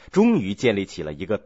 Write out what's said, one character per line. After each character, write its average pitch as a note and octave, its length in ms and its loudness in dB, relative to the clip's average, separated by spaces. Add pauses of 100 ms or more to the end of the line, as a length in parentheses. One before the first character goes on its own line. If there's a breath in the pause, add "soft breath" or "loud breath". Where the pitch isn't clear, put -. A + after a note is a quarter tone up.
(120)
终 A3 260 4
于 G2+ 160 -2
建 A2+ 220 0
立 G2 100 -2
起 - 180 -12
了 D2+ 100 -8
一 D2+ 120 -10
个 G2 200 -4